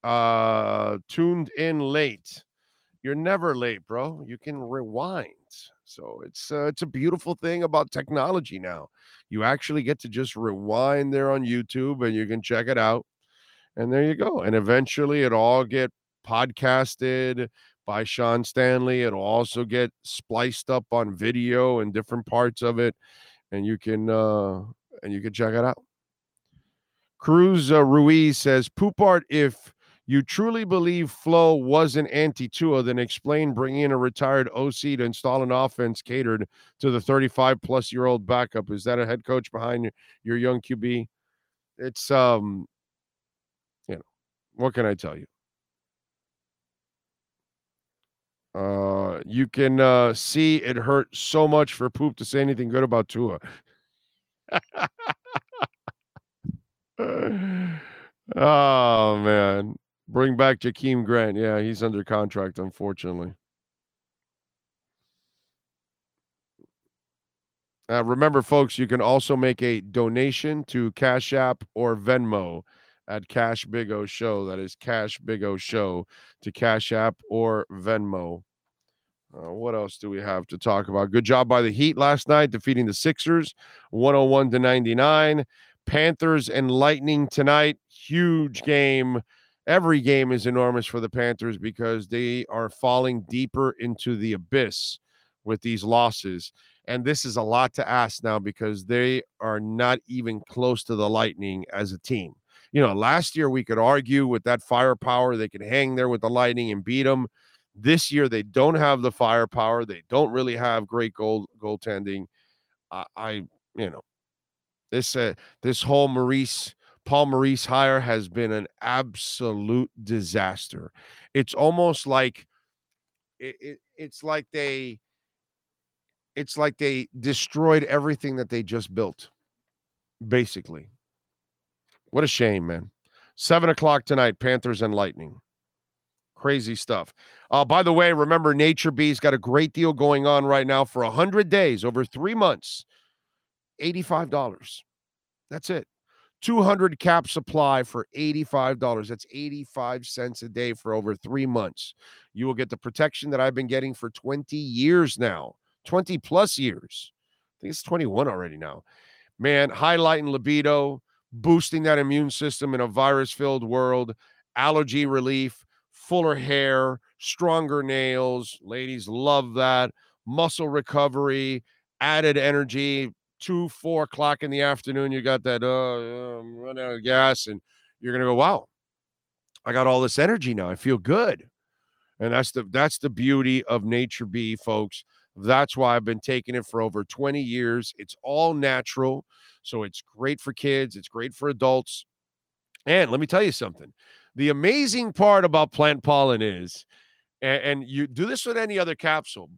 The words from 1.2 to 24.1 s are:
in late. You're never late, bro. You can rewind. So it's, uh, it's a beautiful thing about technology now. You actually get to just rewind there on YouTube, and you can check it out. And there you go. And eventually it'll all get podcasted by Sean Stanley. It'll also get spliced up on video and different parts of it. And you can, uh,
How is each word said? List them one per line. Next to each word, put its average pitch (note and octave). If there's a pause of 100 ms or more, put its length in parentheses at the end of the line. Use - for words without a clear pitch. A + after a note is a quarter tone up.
in D#3
late. C#3 (600)
You're C#3
never E3+
late, A#2+
bro. D3
You A#2
can D3
rewind. B2+ (520)
So -
it's, -
uh, D3
it's D3+
a -
beautiful E3
thing E3+
about D#3
technology C#3+
now. F2 (400)
You G#2+
actually C#3+
get A#2
to B2
just A#2+
rewind A#2
there C3+
on C3+
YouTube, B2
and A2+
you A2
can A2
check A#2
it B2+
out. A2+ (720)
And A#2+
there C#3
you D#3
go. -
And G#2+
eventually C3+
it'll A2+
all B2
get B2+ (380)
podcasted B2+ (380)
by G#2
Sean A#2
Stanley. B2+
It'll G2+
also A2+
get A#2+ (100)
spliced -
up B2+
on G#2+
video B2
and G#2
different A2
parts A#2+
of A#2
it. A#2 (600)
And G2+
you G#2+
can, A2
uh, G#2 (380)